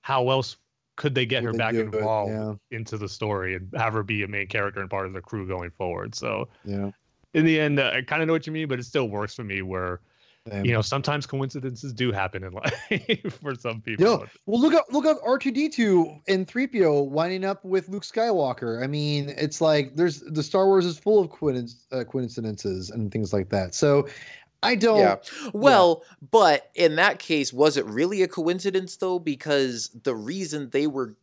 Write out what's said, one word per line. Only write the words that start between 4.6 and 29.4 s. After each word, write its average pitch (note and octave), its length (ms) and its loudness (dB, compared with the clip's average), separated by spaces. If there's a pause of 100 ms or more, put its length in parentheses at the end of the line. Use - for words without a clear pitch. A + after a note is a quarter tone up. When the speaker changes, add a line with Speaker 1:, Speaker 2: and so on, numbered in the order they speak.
Speaker 1:
and F#2+ 100 -10
part G2 160 -4
of F#2+ 60 -10
the F#2+ 80 -10
crew G2 280 -8
going F2+ 240 -6
forward? F#2 420 -8
So - 340 -6 (160)
Speaker 2:
Yeah. G2+ 260 -6 (440)
Speaker 1:
in D#3+ 120 4
the D#3+ 140 4
end, D3 200 2
uh, B2+ 140 0
I B2+ 80 -2
kinda D#3 240 -2
know E3 80 2
what D#3+ 120 -4
you D#3 80 -10
mean, D#3 140 -6
but B2+ 120 -2
it B2 40 -10
still B2+ 260 -2
works G#2 240 -6
for A#2+ 100 -12
me G2 180 -6
where, F#2 400 -6 (460)
Speaker 2:
Same. G2+ 160 -4
Speaker 1:
you A#2+ 80 2
know, A#2 100 2
sometimes C#3 440 -2
coincidences C3+ 680 -8
do A#2+ 180 0
happen F#2+ 320 -4
in F#2 80 -12
<laughs> - 20 -14
life - 880 -4
for C#3 140 -6
some A2+ 260 -8
people. A2+ 160 -6
Speaker 2:
Yo, G3 320 2 (160)
well, A3+ 140 0
look C#4+ 120 4
at, D#4 200 4
look C#4 120 0
at D#4 200 4
R C4 140 2
two C#4 120 -2
D C#4+ 180 -2
two F3+ 580 2
and F#3+ 220 0
three C4 180 -2
P G#3 180 2
O D3 180 4
winding E3+ 420 -2
up G3 200 -4
with F#3 240 -2
Luke G3 160 -8
Skywalker. C3+ 760 -2
I C3 40 -4
mean, D3 440 -2
it's D3+ 300 -4
like, D3 360 2
there's, E3 240 0
the D3+ 220 -4
Star F#3+ 240 2
Wars F#3+ 200 6
is E3 120 -4
full G#3 220 4
of E3+ 100 0
coinc-, B2 640 -4
uh, B2+ 120 -2
coincidences G#2+ 840 -6
and A2 220 -4
things G#2 200 -2
like G2 180 0
that. F#2+ 240 -2
So C#3+ 340 4 (540)
I A#3 140 2
don't G#3+ 260 6
Speaker 3:
Yeah. G3 140 6 (440)
Speaker 2:
Yeah. A#3 240 8
Speaker 3:
Well, E3 200 4 (260)
but E3+ 440 6
in D#3+ 220 4
that F#3+ 220 4
case, D3 340 0
was C#3 240 4
it A#2 100 0
really F3 360 0
a F3 60 2
coincidence F3+ 680 -2
though? F#3 220 -2
Because C#3 720 -2